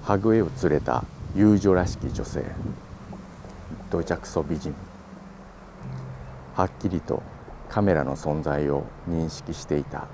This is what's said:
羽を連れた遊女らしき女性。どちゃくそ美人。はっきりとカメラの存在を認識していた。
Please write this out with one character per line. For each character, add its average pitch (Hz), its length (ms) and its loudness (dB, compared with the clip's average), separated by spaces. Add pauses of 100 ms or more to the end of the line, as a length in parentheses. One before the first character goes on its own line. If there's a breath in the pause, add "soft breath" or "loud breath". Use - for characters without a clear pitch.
羽 107 360 6
を 87 80 4 (140)
連 85 80 6
れ 73 100 6
た 62 220 2 (320)
遊 104 240 8
女 95 160 6
ら 90 120 6
し - 120 -2
き - 140 -4
女 - 120 -4
性。 - 200 -4 (1500)
ど 82 140 2
ち - 80 0
ゃ - 40 2
く - 120 -12
そ 80 160 0
美 78 120 -2
人。 76 160 -6 (1800)
は 92 100 4
っ 92 140 0
き 98 100 -2
り 87 120 0
と - 240 -2 (440)
カ 107 140 2
メ 98 100 6
ラ 76 120 4
の 67 100 0
存 76 280 -2
在 73 280 2
を 71 140 2 (260)
認 82 180 0
識 - 240 -8
し - 120 -8
て 76 140 0
い 69 60 -2
た。 76 300 -8